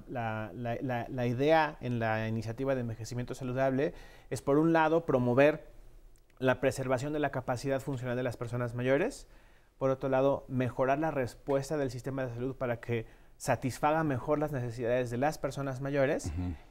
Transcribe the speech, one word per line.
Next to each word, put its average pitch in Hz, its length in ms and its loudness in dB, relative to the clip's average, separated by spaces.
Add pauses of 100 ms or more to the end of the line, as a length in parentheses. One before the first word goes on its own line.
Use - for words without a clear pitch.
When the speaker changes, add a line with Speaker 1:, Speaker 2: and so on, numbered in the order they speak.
Speaker 1:
la, 110 460 -4
la, 120 280 -4
la, 123 280 -2
la 123 180 -2
idea 151 540 4
en 123 180 -2
la 110 300 0
iniciativa 113 460 -2
de 127 60 -2
envejecimiento 117 540 -6
saludable 135 580 0 (360)
es, 131 120 -6
por 139 180 4
un 165 120 6
lado, 160 340 4
promover 135 600 4 (720)
la 127 220 2
preservación 131 500 0
de 151 80 -2
la 143 120 0
capacidad 135 500 -2
funcional 127 340 -4
de 127 80 -2
las 123 140 -4
personas 120 380 -4
mayores, 135 520 0 (500)
por 135 120 0
otro 135 180 -2
lado, 131 400 4
mejorar 131 520 2
la 160 120 0
respuesta 139 640 -2
del 139 160 0
sistema 131 340 -6
de 120 80 -8
salud 123 220 -6
para 120 240 -2
que 117 420 -6 (140)
satisfaga 147 720 0
mejor 147 340 0
las 151 140 -2
necesidades 120 560 0
de 117 80 -4
las 147 200 0
personas 139 440 -6
mayores 139 460 0
Speaker 2:
Ujú. 90 260 -4 (180)